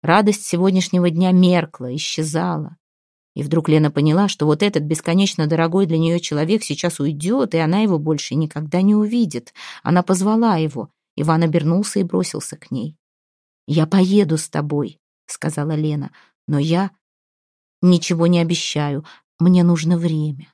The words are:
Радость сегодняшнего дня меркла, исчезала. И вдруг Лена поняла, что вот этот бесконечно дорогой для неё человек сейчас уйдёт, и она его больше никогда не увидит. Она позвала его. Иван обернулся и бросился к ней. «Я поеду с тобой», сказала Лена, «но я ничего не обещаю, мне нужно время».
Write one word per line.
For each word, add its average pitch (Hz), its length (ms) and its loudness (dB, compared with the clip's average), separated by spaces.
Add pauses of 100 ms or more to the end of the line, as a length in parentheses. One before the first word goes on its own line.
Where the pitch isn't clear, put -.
Радость 202 420 2
сегодняшнего 180 640 0
дня 175 220 2
меркла, 175 640 2
исчезала. 160 800 -6 (600)
И 139 80 -6
вдруг 160 240 0
Лена 151 240 4
поняла, 156 340 2
что 151 200 -2
вот 151 180 2
этот 202 180 0
бесконечно 165 640 0
дорогой 165 400 0
для 160 120 0
неё 165 200 0
человек 170 460 -2
сейчас 165 340 -6
уйдёт, 165 560 -2
и 165 40 0
она 165 220 0
его 190 200 0
больше 151 340 -4
никогда 156 480 -2
не 208 140 4
увидит. 214 580 -2 (300)
Она 175 180 2
позвала 208 540 0
его. 147 340 -4 (260)
Иван 160 280 0
обернулся 170 560 0
и - 20 0
бросился 180 540 -4
к - 160 -14
ней. 135 240 -8 (720)
«Я 156 180 2
поеду 185 500 2
с 151 120 -8
тобой», 147 500 -4 (280)
сказала 151 500 -6
Лена, 151 340 -4 (380)
«но 147 100 0
я 180 320 0 (920)
ничего 170 440 4
не 175 140 4
обещаю, 156 640 -4 (340)
мне 180 240 6
нужно 170 340 2
время». 156 580 -4